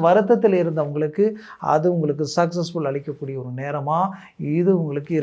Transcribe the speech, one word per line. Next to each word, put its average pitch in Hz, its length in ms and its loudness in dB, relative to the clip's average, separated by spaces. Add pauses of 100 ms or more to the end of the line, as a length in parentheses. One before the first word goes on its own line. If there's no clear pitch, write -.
வருத்தத்தில் 202 560 4
இருந்தவங்களுக்கு 151 600 0 (480)
அது 156 120 2 (100)
உங்களுக்கு 147 300 0 (100)
சக்சஸ்ஃபுல் 170 560 -2
அளிக்கக்கூடிய 139 520 -8
ஒரு 127 80 -10 (100)
நேரமா 147 400 -2 (560)
இது 175 120 2 (120)
உங்களுக்கு 147 400 -4